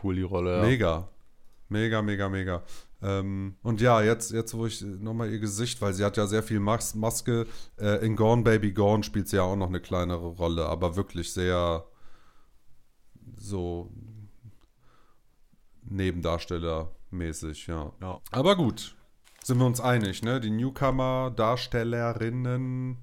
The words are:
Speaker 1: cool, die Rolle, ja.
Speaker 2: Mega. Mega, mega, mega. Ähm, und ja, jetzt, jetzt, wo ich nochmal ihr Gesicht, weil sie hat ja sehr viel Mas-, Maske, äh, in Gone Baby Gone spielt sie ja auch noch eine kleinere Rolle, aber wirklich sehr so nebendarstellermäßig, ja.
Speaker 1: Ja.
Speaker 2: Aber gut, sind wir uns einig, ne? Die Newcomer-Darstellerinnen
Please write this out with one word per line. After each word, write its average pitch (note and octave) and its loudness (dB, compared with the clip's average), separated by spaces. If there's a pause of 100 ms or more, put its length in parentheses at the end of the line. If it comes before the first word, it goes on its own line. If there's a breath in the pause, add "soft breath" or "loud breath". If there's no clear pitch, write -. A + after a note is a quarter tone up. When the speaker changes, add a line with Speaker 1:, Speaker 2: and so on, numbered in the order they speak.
Speaker 1:
cool, G2 0
die F#2 0
Rolle, F2+ 0
ja. F2+ 4
Speaker 2:
Mega. F2+ 2 (600)
Mega, A2 0
mega, G2+ 0
mega. F#2 -2 (400 loud breath)
Ähm, G2 -4
und A2 0
ja, A#2 8
jetzt, A2+ 2
jetzt, A2+ -4
wo A2+ -2
ich A2+ -6
nochmal G#2+ -4
ihr G#2+ -4
Gesicht, A2 -4
weil G2+ 2
sie G2 0
hat G2+ 2
ja G#2 4
sehr G#2+ 2
viel G#2+ 0
Mas-, A2 0
Maske, A2+ 0 (320 loud breath)
äh, G#2 2
in A2 2
Gone A2+ 6
Baby A2 6
Gone G#2 4
spielt G2+ -2
sie G2+ 0
ja F#2+ 6
auch F#2 2
noch F#2+ 0
eine F2 -4
kleinere F2 -2
Rolle, E2+ 0
aber E2 -2
wirklich F2 -4
sehr F2 0 (1500 soft breath)
so F#2 -6 (1900 soft breath)
nebendarstellermäßig, E2+ -4
ja. D#2+ -6
Speaker 1:
Ja. F#2 -8 (100)
Speaker 2:
Aber D#3+ 4
gut, - -2 (460)
sind B2 2
wir B2+ 6
uns A#2+ 2
einig, A2+ 2
ne? B2 0
Die A2 -2
Newcomer-Darstellerinnen B2 0